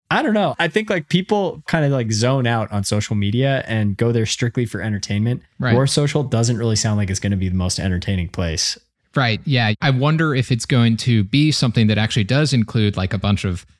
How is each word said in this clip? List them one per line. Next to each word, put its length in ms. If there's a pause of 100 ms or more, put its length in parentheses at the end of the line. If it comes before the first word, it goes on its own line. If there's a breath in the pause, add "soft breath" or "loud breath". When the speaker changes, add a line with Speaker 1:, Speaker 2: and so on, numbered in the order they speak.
(100)
Speaker 1:
I 120
don't 100
know. 240
I 100
think, 220
like, 200
people 580
kinda, 220
like, 220
zone 360
out 240
on 120
social 320
media 520
and 280
go 160
there 140
strictly 400
for 160
entertainment. 640 (160)
Speaker 2:
Right. 160
Speaker 1:
War 100
Social 380
doesn't 340
really 180
sound 220
like 140
it's 80
gonna 180
be 120
the 60
most 240
entertaining 500
place. 460 (400)
Speaker 2:
Right. 300
Yeah. 360
I 100
wonder 440
if 160
it's 140
going 320
to 260
be 280
something 360
that 120
actually 240
does 300
include, 440
like, 160
a 60
bunch 260
of 200 (140)